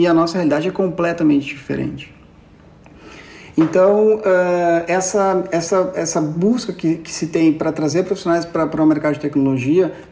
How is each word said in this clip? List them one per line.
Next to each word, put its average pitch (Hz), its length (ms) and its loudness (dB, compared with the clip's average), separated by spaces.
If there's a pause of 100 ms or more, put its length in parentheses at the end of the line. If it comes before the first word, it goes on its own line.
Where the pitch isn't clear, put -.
e 175 60 4
a 170 80 4
nossa 165 200 2
realidade 156 340 0
é - 20 -2
completamente 170 760 0
diferente. 139 680 -8 (1400)
Então, 202 680 4
eh, 180 640 2
essa, 185 640 0
essa, 185 440 0
essa 165 260 -2
busca 180 520 0
que, 165 240 -2
que - 160 -14
se - 140 -6
tem 165 260 2
pra 160 180 -2
trazer 156 340 -2
profissionais 170 420 -2
pra, 160 200 -2
pra 160 160 -2
o 156 40 4
mercado 151 280 2
de 135 60 -8
tecnologia 139 720 0 (200)